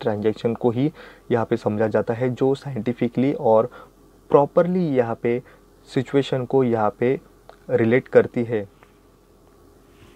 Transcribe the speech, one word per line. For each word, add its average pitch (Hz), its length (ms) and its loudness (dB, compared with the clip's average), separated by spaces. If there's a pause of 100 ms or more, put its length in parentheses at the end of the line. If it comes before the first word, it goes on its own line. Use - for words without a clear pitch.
transaction 110 540 -2
को 123 140 0
ही 131 220 -2 (380)
यहाँ 117 160 0
पे 120 100 -2
समझा 110 320 -2
जाता 107 260 -2
है, 127 200 -4
जो 135 200 0
scientifically 123 800 -4
और 117 380 2 (600)
properly 175 560 2 (100)
यहाँ 113 260 0
पे 120 200 -2 (520)
situation 135 500 -2
को 135 200 2
यहाँ 113 340 0
पे 127 220 0 (500)
relate 135 380 2
करती - 360 2
है। 110 360 -8 (1400)